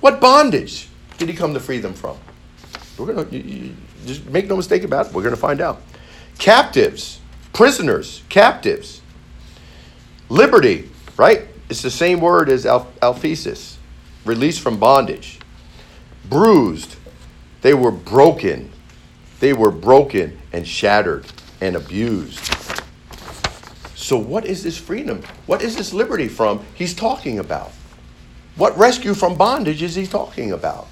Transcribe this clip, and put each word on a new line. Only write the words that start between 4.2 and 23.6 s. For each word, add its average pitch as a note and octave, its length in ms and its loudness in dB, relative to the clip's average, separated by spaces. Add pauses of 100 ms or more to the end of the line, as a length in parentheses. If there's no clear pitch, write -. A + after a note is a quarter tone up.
make E3+ 200 -4
no G3 100 -4
mistake F3+ 280 -2
about C#3+ 220 -2
it. - 60 -20
We're F#2+ 100 -6
gonna A#2+ 140 -2
find C#3+ 240 -4
out. D#3+ 200 -6 (580)
Captives, - 840 2 (320)
prisoners, D#3+ 760 2
captives. - 720 2 (1300)
Liberty, C3+ 640 2 (260)
right? C#3+ 300 4 (240)
It's A#2 100 -10
the B2+ 100 -6
same E3+ 300 -2
word E3+ 300 2
as C3 160 0
al-, B2 340 0
aphesis, - 760 -4 (480)
release C3 320 -2
from A2+ 200 -4
bondage. A2+ 640 2 (880)
Bruised, C3+ 680 2 (680)
they C3+ 120 6
were B2 160 2
broken. G2 800 2 (680)
They C#3 140 2
were A2 160 2
broken G2 680 2 (140)
and E2+ 160 -8
shattered G2+ 560 0 (360)
and F#2+ 140 -4
abused. F2+ 800 -6 (1400)